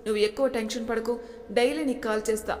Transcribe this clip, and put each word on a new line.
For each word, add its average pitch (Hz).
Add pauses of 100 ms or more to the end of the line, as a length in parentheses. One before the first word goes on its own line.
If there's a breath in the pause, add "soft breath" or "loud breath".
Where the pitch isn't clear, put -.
నువ్వు 214
ఎక్కువ 262 (100)
టెన్షన్ 226
పడకు, 226 (440 loud breath)
డైలీ 285
నీకు 254
కాల్ 214
చేస్తా 214